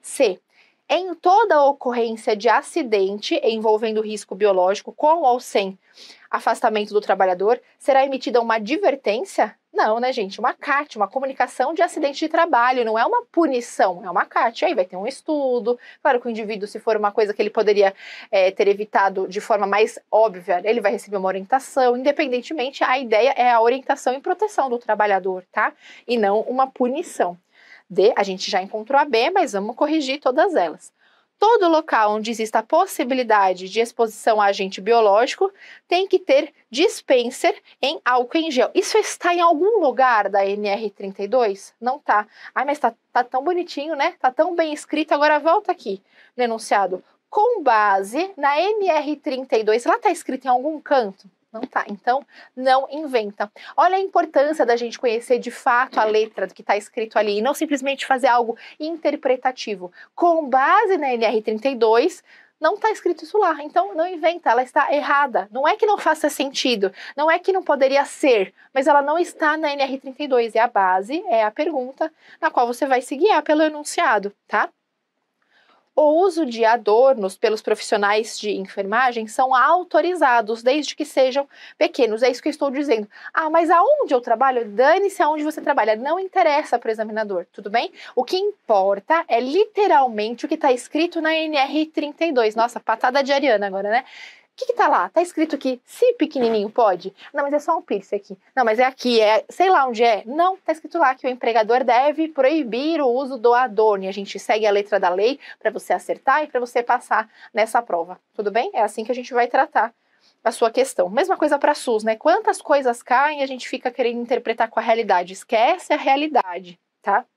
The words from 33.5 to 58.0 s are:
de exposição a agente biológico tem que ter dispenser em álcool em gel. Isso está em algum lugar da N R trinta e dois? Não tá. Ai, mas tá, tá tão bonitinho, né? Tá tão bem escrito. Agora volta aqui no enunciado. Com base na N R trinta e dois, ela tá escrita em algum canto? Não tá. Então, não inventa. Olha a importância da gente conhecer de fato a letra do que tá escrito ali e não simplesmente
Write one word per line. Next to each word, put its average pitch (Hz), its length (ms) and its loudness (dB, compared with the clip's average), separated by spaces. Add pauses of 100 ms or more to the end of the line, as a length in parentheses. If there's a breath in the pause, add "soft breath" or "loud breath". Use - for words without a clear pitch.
de 196 140 -4
exposição 226 580 0
a 202 60 4
agente 196 340 -2
biológico 226 720 2 (360 loud breath)
tem 370 200 0
que 370 100 0
ter 302 360 2 (180 soft breath)
dispenser 262 880 0 (200 soft breath)
em 285 240 -4
álcool 247 320 0
em 320 120 -2
gel. 247 240 0
Isso 403 240 0
está 349 380 -2
em 349 60 0
algum 349 380 2
lugar 247 500 2
da 196 160 2
N 208 240 -4
R 208 200 -4
trinta 196 320 -12
e 202 60 -6
dois? 208 540 -2
Não 254 180 -4
tá. 208 260 0 (300 loud breath)
Ai, 240 80 -2
mas 294 160 -4
tá, 233 140 -2 (180)
tá 254 120 0
tão 262 200 -4
bonitinho, 330 500 -4
né? 302 260 -2
Tá 262 120 0
tão 339 240 0
bem 320 180 0
escrito. 302 400 -4
Agora 302 240 4
volta 339 340 2
aqui 208 300 -8 (360 soft breath)
no 247 60 0
enunciado. 214 600 -2 (260 soft breath)
Com 427 320 2
base 220 760 2
na 285 220 0
N 392 300 0
R 302 280 0
trinta 262 400 -4
e 220 80 0
dois, 220 200 2
ela 392 140 2
tá 415 120 0
escrita 262 360 -2
em 254 40 2
algum 277 280 0
canto? 208 500 -2 (240)
Não 220 80 -10
tá. - 260 -6
Então, 247 380 -2 (300 loud breath)
não 262 340 2
inventa. 247 640 -6 (260 loud breath)
Olha 359 180 4
a 392 40 2
importância 311 680 0
da 240 100 2
gente 233 220 -8
conhecer 233 400 0
de 233 140 -6
fato 247 480 0
a 220 40 2
letra 214 440 0
do - 60 -18
que - 100 -20
tá 202 120 0
escrito 220 440 -6
ali 208 180 0
e 214 60 -2
não 269 100 0
simplesmente 277 540 -4